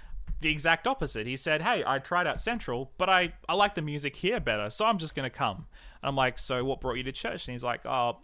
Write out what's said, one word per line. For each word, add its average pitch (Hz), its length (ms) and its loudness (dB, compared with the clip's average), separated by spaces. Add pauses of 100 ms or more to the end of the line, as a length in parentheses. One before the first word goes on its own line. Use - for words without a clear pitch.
(400)
the 156 100 2
exact 156 360 2
opposite. 160 400 -2
He 131 100 -4
said, 156 260 0
"Hey, 202 240 2
I 135 120 2
tried 175 280 0
out 135 140 0
Central, 135 580 -2
but 185 120 2
I, 180 240 6 (140)
I 165 60 2
like 202 200 4
the 165 80 -2
music 147 340 -2
here 208 240 0
better, 107 300 0
so 214 160 0
I'm 220 120 4
just 160 160 -6
gonna 135 160 -2
come." 110 360 -2 (360)
And 131 60 -2
I'm 139 80 0
like, 127 220 4
"So 127 260 0
what 135 160 -2
brought 127 160 -2
you 127 80 -6
to 131 80 -6
church?" - 340 -6
And 123 60 -8
he's 123 120 -8
like, 123 200 -2
"Oh, 123 400 2